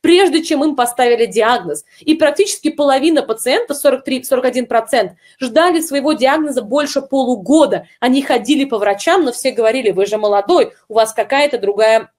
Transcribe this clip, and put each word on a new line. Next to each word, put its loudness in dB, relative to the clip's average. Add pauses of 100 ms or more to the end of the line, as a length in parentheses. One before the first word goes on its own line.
прежде 2
чем -2
им -2
поставили 0
диагноз. -2 (140)
И 0
практически 0
половина 0
пациентов, -4
сорок 0
три, -4
сорок -2
один -2
процент, 0 (280)
ждали 2
своего -2
диагноза 0
больше -2
полугода. 0 (120)
Они 2
ходили 0
по -4
врачам, 0
но -2
все -4
говорили: 0
"Вы 0
же -4
молодой, 2 (140)
у -14
вас 2
какая-то 0
другая 0